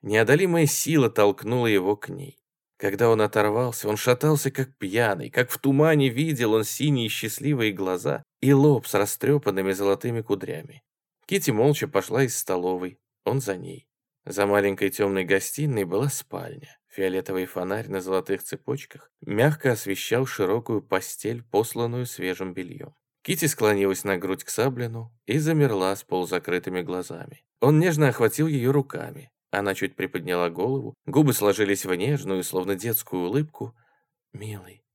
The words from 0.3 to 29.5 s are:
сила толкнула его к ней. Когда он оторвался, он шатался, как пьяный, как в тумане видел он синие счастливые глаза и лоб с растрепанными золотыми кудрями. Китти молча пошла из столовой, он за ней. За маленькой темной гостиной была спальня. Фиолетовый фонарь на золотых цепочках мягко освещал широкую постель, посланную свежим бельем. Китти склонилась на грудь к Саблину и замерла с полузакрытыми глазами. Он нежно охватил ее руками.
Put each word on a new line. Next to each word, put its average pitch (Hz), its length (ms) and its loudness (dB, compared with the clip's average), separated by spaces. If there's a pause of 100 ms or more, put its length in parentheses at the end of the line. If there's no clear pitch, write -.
сила 143 440 2
толкнула 107 560 2
его 101 300 2
к - 120 -16
ней. 92 300 -14 (380)
Когда 101 320 0
он 113 120 4
оторвался, 107 680 0
он 107 80 0
шатался, 139 560 2
как - 240 -6
пьяный, 98 540 -2
как 123 200 0
в - 80 -6
тумане 143 500 4
видел 123 440 0
он 110 100 4
синие 131 460 0
счастливые 117 640 -2
глаза 92 500 -2 (180)
и 135 120 4
лоб 139 340 6
с - 80 -10
растрепанными 101 760 0
золотыми 98 480 0
кудрями. 87 640 -6 (440)
Китти 185 240 -2
молча 123 380 2
пошла 101 340 0
из 117 140 0
столовой, 90 640 -4 (240)
он 120 160 0
за 101 160 -4
ней. 87 320 -14 (380)
За 101 180 -2
маленькой 101 460 2
темной 98 340 0
гостиной 101 600 0
была 98 240 0
спальня. - 800 -10
Фиолетовый 92 580 -4
фонарь 95 420 -6
на 95 120 -4
золотых 95 420 -4
цепочках - 800 -12
мягко 135 500 0
освещал 110 560 -2
широкую 104 560 -2
постель, 110 640 -4
посланную 120 600 -2
свежим 92 460 -6
бельем. - 440 -12 (260)
Китти 156 240 -2
склонилась 98 560 2
на 95 160 0
грудь 92 240 -4
к - 60 -16
Саблину 117 680 -4 (100)
и 127 120 0
замерла 135 560 2
с - 80 -12
полузакрытыми 90 800 -2
глазами. 87 640 -10 (160)
Он 147 180 6
нежно 156 300 4
охватил 120 400 0
ее 131 240 0
руками. 87 580 -4 (220)